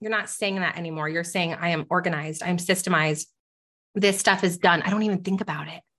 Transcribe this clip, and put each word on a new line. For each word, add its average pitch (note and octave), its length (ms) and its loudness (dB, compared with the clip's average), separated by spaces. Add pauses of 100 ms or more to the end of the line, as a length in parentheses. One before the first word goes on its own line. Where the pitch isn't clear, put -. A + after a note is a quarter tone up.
You're G#3+ 120 -6
not G#3 180 -2
saying G3 260 -2
that F3 200 -2
anymore. D#3+ 320 -4
You're E3 160 -2
saying, E3+ 300 -2
"I E3 160 -2
am D#3 200 -2
organized, D#3+ 520 -2
I'm F3 160 0
systemized. E3+ 680 0 (680)
This G3 240 4
stuff G3 260 4
is F3+ 140 2
done. E3+ 240 6
I - 80 0
don't G#3 120 2
even G3 200 0
think F#3+ 180 -2
about D3+ 260 -6
it. D#3+ 160 -14 (160)